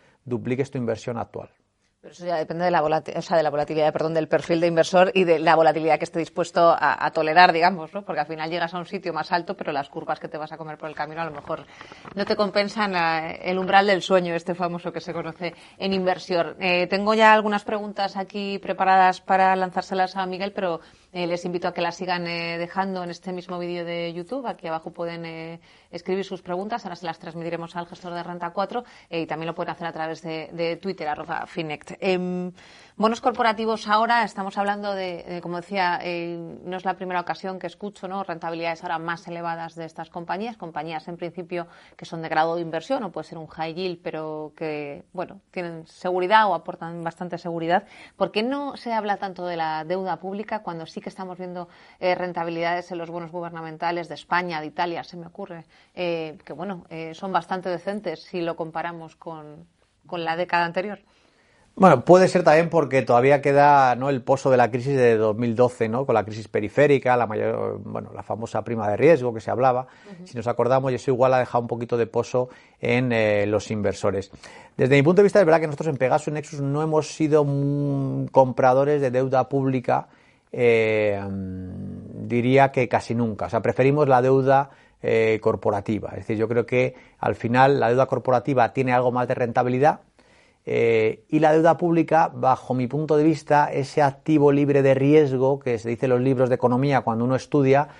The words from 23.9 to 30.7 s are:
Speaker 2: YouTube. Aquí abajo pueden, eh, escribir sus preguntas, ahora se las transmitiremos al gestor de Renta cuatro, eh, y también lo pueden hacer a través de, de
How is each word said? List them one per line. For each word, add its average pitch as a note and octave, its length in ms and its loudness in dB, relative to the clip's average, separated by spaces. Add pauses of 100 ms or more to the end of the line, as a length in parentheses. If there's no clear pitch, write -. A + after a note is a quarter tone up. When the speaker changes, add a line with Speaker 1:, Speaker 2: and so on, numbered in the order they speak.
Speaker 2:
YouTube. A#3 340 -8
Aquí F3 220 -10
abajo D#3+ 240 -8
pueden, E3+ 320 -8
eh, E3 360 -12 (300)
escribir F#3 340 -6
sus F#3 180 -12
preguntas, G3 420 -8
ahora F3+ 100 -12
se F3 120 -12
las D#3+ 120 -8
transmitiremos E3+ 560 -10
al F3 120 -8
gestor F3+ 260 -14
de F3 100 -8
Renta F3 280 -8
cuatro, G#3 340 -4 (260)
eh, E3 120 -4
y D#3+ 40 -6
también D#3+ 220 -6
lo E3 80 -6
pueden E3+ 160 -6
hacer E3 160 -10
a E3+ 40 -8
través D#3+ 300 -8
de, D#3+ 300 -10
de E3+ 240 -4